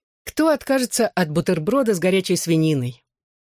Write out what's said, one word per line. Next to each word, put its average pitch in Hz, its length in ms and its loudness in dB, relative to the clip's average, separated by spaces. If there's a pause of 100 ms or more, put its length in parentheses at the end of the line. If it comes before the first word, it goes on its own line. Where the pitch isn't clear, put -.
(240)
Кто 320 240 0
откажется 262 600 0
от 170 220 -4
бутерброда 185 640 0
с 175 40 -2
горячей 185 380 0
свининой?» 156 680 0 (460)